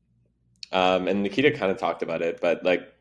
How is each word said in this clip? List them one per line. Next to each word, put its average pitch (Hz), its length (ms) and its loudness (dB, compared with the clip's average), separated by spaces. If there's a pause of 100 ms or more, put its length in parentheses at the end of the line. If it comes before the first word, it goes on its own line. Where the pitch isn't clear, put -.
(720)
Um, 92 340 2
and 101 160 0
Nikita 131 280 2
kinda 98 240 -2
talked - 280 -4
about 82 180 -4
it, 82 200 -4
but, 85 240 0
like, 87 360 0